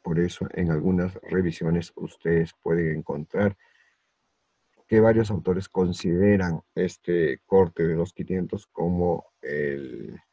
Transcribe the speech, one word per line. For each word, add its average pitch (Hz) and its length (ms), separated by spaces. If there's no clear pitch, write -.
por 82 200
eso, 87 320
en 87 180
algunas 90 420
revisiones 85 720
ustedes 82 560
pueden 82 360
encontrar 80 580
que 110 140
varios 110 320
autores 92 360
consideran 90 920
este 85 720
corte 90 400
de 82 100
dos 85 180
quinientos 92 560
como 87 580
el 69 800